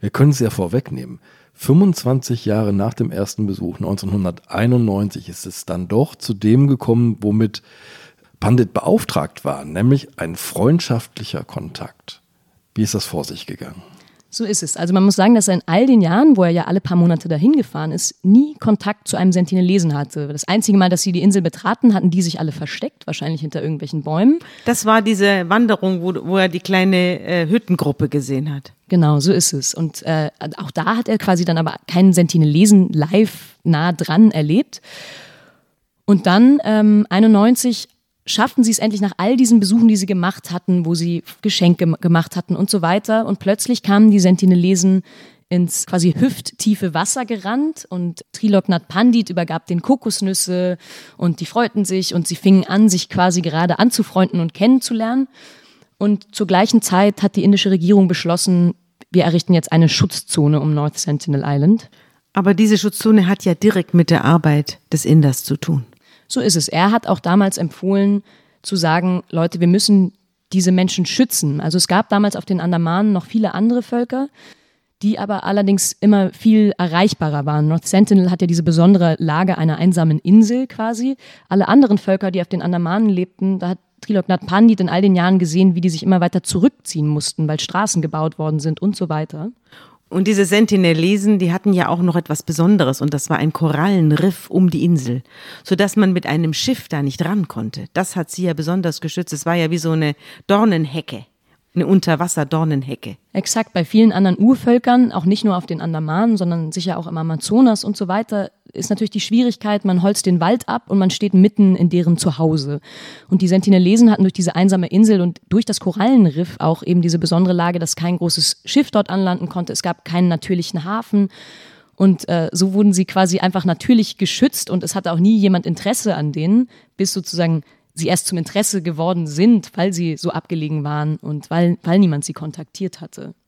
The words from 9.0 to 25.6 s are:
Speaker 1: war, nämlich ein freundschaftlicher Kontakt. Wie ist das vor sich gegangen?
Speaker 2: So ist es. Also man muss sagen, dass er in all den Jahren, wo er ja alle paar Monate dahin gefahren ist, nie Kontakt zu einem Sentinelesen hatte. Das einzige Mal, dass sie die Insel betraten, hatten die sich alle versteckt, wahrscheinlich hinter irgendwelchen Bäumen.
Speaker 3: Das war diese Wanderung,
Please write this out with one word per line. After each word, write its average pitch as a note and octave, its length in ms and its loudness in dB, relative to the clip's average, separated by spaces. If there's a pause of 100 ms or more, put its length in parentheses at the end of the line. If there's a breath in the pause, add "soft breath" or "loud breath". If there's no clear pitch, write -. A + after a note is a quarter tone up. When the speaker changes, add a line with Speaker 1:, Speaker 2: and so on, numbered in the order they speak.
Speaker 1:
war, C#2 180 -8
nämlich G#2+ 540 -2
ein E2 180 -8
freundschaftlicher A#2 1040 -4
Kontakt. - 760 -16 (540)
Wie A2 80 -2
ist G#2 120 -4
das G2+ 120 -6
vor D#2 180 -8
sich - 220 -16
gegangen? - 360 -16 (460 soft breath)
Speaker 2:
So - 160 -10
ist G3 180 -4
es. D#3 140 -8
Also F3 160 -4
man F#3+ 120 4
muss G3 120 2
sagen, G3+ 180 4
dass G#3+ 140 2
er F#3 60 2
in F3 120 -2
all G3 200 2
den A#3+ 160 6
Jahren, A3+ 340 4
wo F#3+ 60 2
er F3 80 2
ja E3+ 140 0
alle F#3+ 160 -2
paar - 160 -4
Monate E3+ 320 2
dahin E3 240 2
gefahren D#3+ 400 -2
ist, - 320 -8
nie C4 300 4
Kontakt - 540 -4
zu - 80 -4
einem F#3 160 2
Sentinelesen F3+ 640 0
hatte. C#3+ 340 -8
Das D3 180 -10
einzige G3+ 300 0
Mal, F#3 140 4
dass F3 120 -2
sie F#3 100 -4
die F3 100 -2
Insel F#3+ 200 2
betraten, G#3 520 0
hatten F#3 160 0
die F3 120 -2
sich E3+ 180 -6
alle D#3 120 -6
versteckt, - 540 -12
wahrscheinlich D#3 340 -8
hinter D3+ 220 -8
irgendwelchen D3 400 -8
Bäumen. G#3 380 2 (240 loud breath)
Speaker 3:
Das A#3+ 200 -2
war A3 160 4
diese G3 480 0
Wanderung, F#3+ 540 0